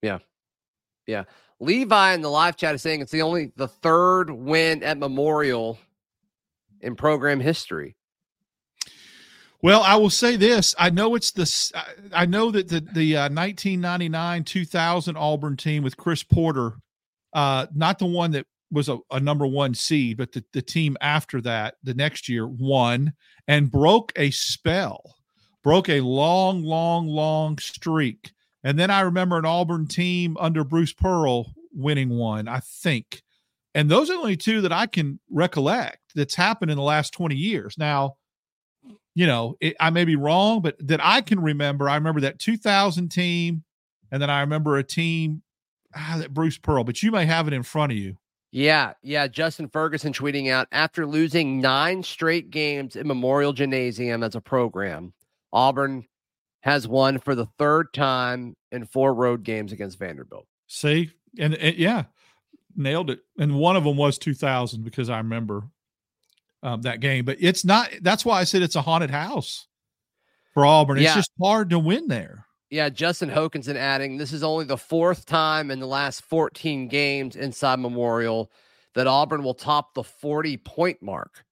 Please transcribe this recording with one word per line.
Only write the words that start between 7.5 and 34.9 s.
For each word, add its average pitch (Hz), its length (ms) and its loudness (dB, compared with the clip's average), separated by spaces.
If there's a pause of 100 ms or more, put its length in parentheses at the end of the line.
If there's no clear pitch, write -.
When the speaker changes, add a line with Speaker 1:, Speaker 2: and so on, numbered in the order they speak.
Speaker 2:
Well, 196 200 8
I 196 140 6
will 214 160 6
say 240 240 2
this. 214 420 4
I 175 140 4
know 214 240 2
it's - 160 -2
the 185 120 -4
s-, - 320 -2
I, 165 100 -8 (280)
I 175 120 2
know 214 260 2
that 196 160 0
the, 165 140 -2 (120)
the, 156 240 2
uh, 143 120 0
nineteen 180 520 -2
ninety-nine 175 600 -4
two 180 220 -4
thousand 170 520 -2
Auburn 151 400 -2
team 151 260 -2
with 131 140 -4
Chris 165 260 -4
Porter, 143 500 2 (600)
uh, 139 400 2
not 160 260 2
the 190 60 0
one 175 260 0
that 143 140 -4 (240)
was 147 200 0
a, 120 100 -2 (120)
a 135 80 -2
number 143 280 0
one 135 260 0
seed, 123 440 0
but 123 160 -6
the, 117 100 -8 (100)
the 135 80 -4
team 151 400 0
after 147 400 -2
that, 113 420 -4
the 131 100 -6
next 143 360 -4
year, 117 180 -2
won 127 680 0 (340)
and 147 240 4
broke 175 440 4
a 143 140 2
spell, - 840 -4 (480)
broke 180 260 4
a 143 120 4
long, 170 640 2
long, 165 440 0
long 156 500 0
streak. - 760 -4 (300)
And 143 140 0
then 185 140 2
I 196 100 4
remember 180 360 0
an 160 80 0
Auburn 165 420 0
team 175 520 -2
under 160 260 0
Bruce 160 260 2
Pearl 151 640 0 (180)
winning 139 380 0
one, 110 400 -2
I 127 100 -4
think. - 640 -4 (500)
And 147 160 4
those 262 200 6
are 359 40 0
the 359 60 -4
only 220 180 -2
two 220 240 0
that 175 120 2
I 190 120 2
can 147 340 -4 (100)